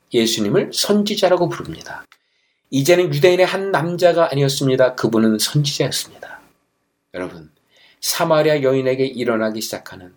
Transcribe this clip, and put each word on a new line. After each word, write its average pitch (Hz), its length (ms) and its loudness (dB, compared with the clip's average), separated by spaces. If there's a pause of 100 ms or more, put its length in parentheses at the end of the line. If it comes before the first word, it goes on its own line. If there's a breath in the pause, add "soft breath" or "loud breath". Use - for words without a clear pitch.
(120)
예수님을 113 600 0
선지자라고 196 760 0
부릅니다. - 560 -12 (680)
이제는 170 440 2
유대인의 180 320 4
한 196 240 -4
남자가 170 600 2
아니었습니다. 135 640 2
그분은 110 440 2
선지자였습니다. - 1000 -4 (760)
여러분, 87 360 -12 (500 soft breath)
사마리아 151 640 0
여인에게 131 440 2
일어나기 113 540 -2
시작하는 95 560 -12